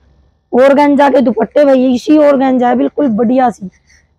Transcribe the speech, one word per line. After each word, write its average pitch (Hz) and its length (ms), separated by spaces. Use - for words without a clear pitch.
ऑर्गेन्जा 277 560
के 269 120
दुपट्टे 262 440
भाई, 262 200
इसी 262 340
ऑर्गेन्जा 262 500
है, 247 60
बिल्कुल 277 340
बढ़िया 247 400
सी 202 180